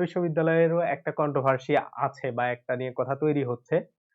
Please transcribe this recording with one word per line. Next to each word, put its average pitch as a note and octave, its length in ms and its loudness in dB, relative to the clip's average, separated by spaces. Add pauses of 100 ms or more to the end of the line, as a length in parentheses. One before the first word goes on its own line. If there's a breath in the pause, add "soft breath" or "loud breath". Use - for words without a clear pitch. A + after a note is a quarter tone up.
বিশ্ববিদ্যালয়েরও E3 760 2 (140)
একটা E3 160 -6 (100)
কন্ট্রোভার্সি C#3 520 0 (340)
আছে C#3 200 -6 (100)
বা B2 80 0 (100)
একটা B2 220 -6
নিয়ে B2+ 200 -6
কথা B2+ 260 -2
তৈরি D3 280 2
হচ্ছে B2 260 -2 (380)